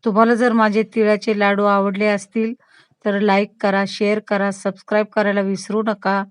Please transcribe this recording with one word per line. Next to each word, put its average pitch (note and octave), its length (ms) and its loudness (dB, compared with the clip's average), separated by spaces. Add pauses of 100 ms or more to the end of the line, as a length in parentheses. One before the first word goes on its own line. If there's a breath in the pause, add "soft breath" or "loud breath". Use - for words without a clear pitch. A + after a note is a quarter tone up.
तुम्हाला A3+ 320 2
जर A#3 160 2
माझे G#3+ 320 2 (120)
तिळाचे G#3+ 440 0
लाडू G3+ 260 2
आवडले G3+ 400 0
असतील A3 480 -2 (520 soft breath)
तर, G3+ 140 -2
लाईक G3+ 320 2 (100)
करा, G3 260 0
शेअर G#3 320 -2
करा, G3+ 320 -2
सबस्क्राईब G3 540 -4
करायला G3+ 360 0
विसरू G3 400 -4
नका. G3 500 -2